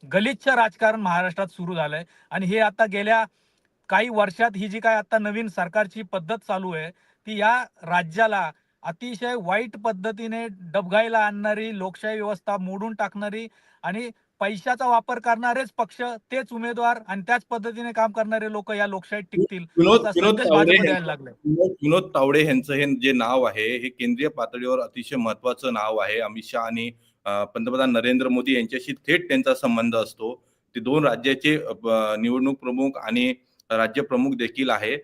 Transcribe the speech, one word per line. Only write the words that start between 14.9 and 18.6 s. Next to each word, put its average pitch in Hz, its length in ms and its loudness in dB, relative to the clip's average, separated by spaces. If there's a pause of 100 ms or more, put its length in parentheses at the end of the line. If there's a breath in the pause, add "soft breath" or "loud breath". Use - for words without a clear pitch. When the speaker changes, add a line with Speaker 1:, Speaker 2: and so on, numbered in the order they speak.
Speaker 1:
करणारेच 240 580 0
पक्ष, 233 260 -4 (300)
तेच 262 200 -4
उमेदवार 233 560 0
आणि 196 140 -6
त्याच 240 280 0
पद्धतीने 233 420 -6
काम 220 200 2
करणारे 214 400 -2
लोक 208 180 -6